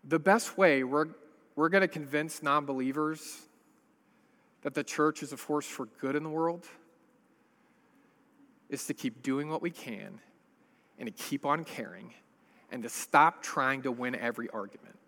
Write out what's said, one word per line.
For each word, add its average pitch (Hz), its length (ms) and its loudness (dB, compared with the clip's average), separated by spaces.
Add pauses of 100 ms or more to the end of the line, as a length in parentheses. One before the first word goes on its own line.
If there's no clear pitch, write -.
The 151 140 2
best 190 380 4
way 147 280 6
we're, 147 240 2 (480)
we're 156 140 4
gonna 190 180 6
convince 151 540 -4
non-believers 143 1000 0 (1200)
that 143 120 -6
the 147 100 -2
church 151 380 0
is 139 100 -10
a 131 40 -10
force 147 300 -4
for 127 200 -8 (140)
good 139 160 0
in 147 60 0
the 156 80 -8
world 170 360 0 (2000)
is - 180 -6
to 147 80 -4
keep 123 280 -6
doing 139 260 -2
what 156 140 -4
we 175 80 -2
can 104 500 -12 (760)
and 120 80 -10
to - 180 -10
keep 139 200 -6
on 151 200 2
caring 110 480 -12 (580)
and 120 120 -8
to 113 60 -8
stop - 540 4
trying 135 400 -2
to 135 80 -2
win 123 240 -4
every 117 360 -4
argument. - 580 -12